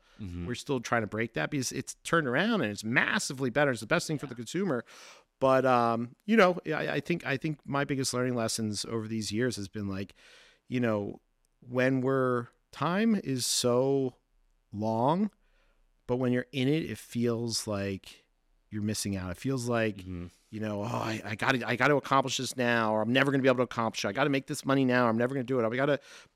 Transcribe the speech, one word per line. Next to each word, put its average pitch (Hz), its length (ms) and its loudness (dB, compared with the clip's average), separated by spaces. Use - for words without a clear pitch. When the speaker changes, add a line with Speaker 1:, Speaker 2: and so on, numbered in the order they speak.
Speaker 1:
Mm-hmm. 87 260 -8
Speaker 2:
we're 123 80 -6
still 131 240 -4
trying 117 220 0
to 107 60 -4
break 113 260 -6
that 156 180 -4
because 135 220 -4
it's 135 220 -8
turned 165 200 2
around 175 360 0
and 107 100 0
it's 104 140 -8
massively 135 640 -2
better. 143 220 2
It's 117 100 -6
the 113 40 -10
best 165 220 0
thing 156 100 -2
for 143 100 -10
Speaker 1:
Yeah. - 20 -16
Speaker 2:
the 127 60 -14
consumer. 127 500 -4
But, 131 240 6
um, 120 500 2
you 214 120 4
know, 180 200 6
I, 151 200 -2
I 147 140 -2
think, - 240 -4
I 131 100 0
think 156 300 -4
my 139 180 -2
biggest 135 300 -2
learning 127 200 0
lessons 113 560 -2
over 110 200 -6
these 107 240 -4
years 117 240 0
has 101 100 -8
been, 101 220 -8
like, 98 260 -8
you 127 100 -2
know, 107 400 0
when 127 320 2
we're, 127 480 0
time 196 540 2
is 127 200 -2
so 131 720 2
long, 120 600 0
but 123 80 0
when 127 160 2
you're 123 220 0
in 131 160 2
it, 160 200 0
it 107 80 -8
feels 117 680 -2
like 98 560 -6
you're 104 140 -6
missing 104 340 -2
out. 92 140 -6
It 92 60 -8
feels 131 300 -4
like, 113 300 0
Speaker 1:
Mm-hmm. 90 300 -10
Speaker 2:
you 107 120 -10
know, 107 200 -4
"Oh, 101 40 -4
I, 113 400 -4
I 104 100 -6
gotta, 117 320 0
I 117 80 0
gotta 135 220 4
accomplish 131 400 2
this 127 180 -4
now, 117 400 2
or 107 60 2
I'm 110 100 0
never 135 200 6
gonna 135 120 2
be 131 60 6
able 123 80 6
to 127 60 2
accomplish 113 420 -2
it. - 20 -2
I 101 60 -2
gotta 139 160 2
make 135 180 -2
this - 180 -8
money 135 200 4
now, 123 220 4
or - 20 4
I'm 110 80 2
never 123 160 0
gonna 135 100 -4
do 127 160 -2
it. 113 100 2
I 117 60 -2
gotta 139 240 2